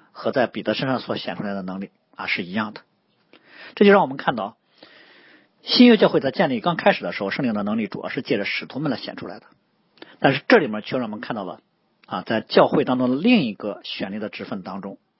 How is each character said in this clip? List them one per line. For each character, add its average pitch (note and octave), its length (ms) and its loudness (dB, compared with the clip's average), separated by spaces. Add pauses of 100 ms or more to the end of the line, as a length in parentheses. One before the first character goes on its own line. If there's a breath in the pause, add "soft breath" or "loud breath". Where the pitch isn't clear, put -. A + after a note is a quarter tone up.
(100)
和 - 220 -6
在 A#2+ 160 0
彼 - 160 -8
得 G#2+ 100 0
身 C3+ 140 -4
上 B2+ 100 0
所 - 180 -6
显 F2 200 -8
出 G2+ 80 -8
来 G2+ 100 -6
的 G2 80 -8
能 F#2 180 -8
力， G2 100 -12 (260)
啊， F#2+ 100 -10
是 - 160 -4
一 F2 80 -10
样 G#2 240 -4
的。 - 60 -18 (960 loud breath)
这 G#3 80 6
就 G3+ 80 10
让 G3 100 8
我 C#3+ 60 0
们 C3+ 80 -8
看 D3 180 -2
到 A#2 220 -8 (1040 soft breath)
新 - 240 6
约 A#3 100 10
教 F#3+ 120 6
会 E3 100 4
在 C3 140 0
建 D#3+ 180 0
立 A#2+ 100 -2
刚 E3+ 160 -2
开 G3+ 160 4
始 - 100 -2
的 F2 100 -6
时 - 100 -8
候， G2 80 -2
圣 C#3 160 -2
灵 A2+ 80 0
的 G#2 80 -2
能 G#2 160 -2
力 G#2+ 80 -2
主 - 160 -10
要 F#2 60 -8
是 C3+ 120 -8
借 B2 160 -2
着 G2+ 80 -2
使 - 220 -6
徒 - 140 -10
们 D3+ 100 -2
来 A2+ 80 -4
显 - 180 -12
出 - 100 -12
来 G2 120 -12
的。 - 80 -20 (720 loud breath)
但 C#3 160 2
是 C#3 140 -6
这 A#3+ 100 8
里 D#3 80 2
面 G#2+ 160 -6
却 - 160 -4
让 B2 60 -4
我 A2 40 -8
们 G#2+ 120 -10
看 - 160 -8
到 G2+ 80 -6
了， F2 160 -12 (460)
啊， F#2 160 -6
在 A2 180 -2
教 - 260 4
会 D3 180 2
当 B2+ 140 0
中 B2+ 120 0
的 B2+ 60 0
另 G#3 260 4
一 A2 120 -2
个 G2+ 300 -8
选 - 260 -8
立 G#2 80 -8
的 G#2 100 -8
职 - 160 -12
分 G2+ 180 -10
当 F#2+ 200 -12
中， G2 160 -12 (220)